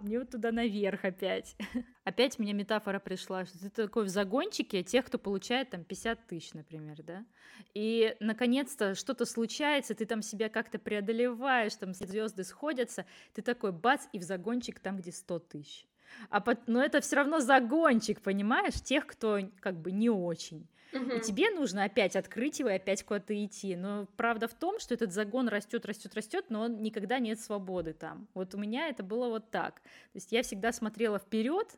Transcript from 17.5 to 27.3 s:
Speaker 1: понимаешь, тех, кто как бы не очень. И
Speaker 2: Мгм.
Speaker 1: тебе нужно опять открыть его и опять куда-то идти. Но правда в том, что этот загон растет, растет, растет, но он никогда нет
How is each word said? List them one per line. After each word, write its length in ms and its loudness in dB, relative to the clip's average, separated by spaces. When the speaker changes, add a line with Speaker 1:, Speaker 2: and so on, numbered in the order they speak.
Speaker 1:
понимаешь, 600 2
тех, 260 0
кто 320 0
как 200 -2
бы 100 -6
не 180 4
очень. 580 -2
И 60 0
Speaker 2:
Мгм. 20 -2
Speaker 1:
тебе 300 2
нужно 340 0
опять 300 2
открыть 440 -2
его 100 2
и 60 4
опять 280 0
куда-то 300 -4
идти. 300 -6
Но 320 -4
правда 300 0
в 80 -16
том, 240 -2
что 160 -4
этот 180 0
загон 360 0
растет, 360 -2
растет, 300 -10
растет, 340 -4
но 140 -2
он 200 -4
никогда 360 0
нет 200 -2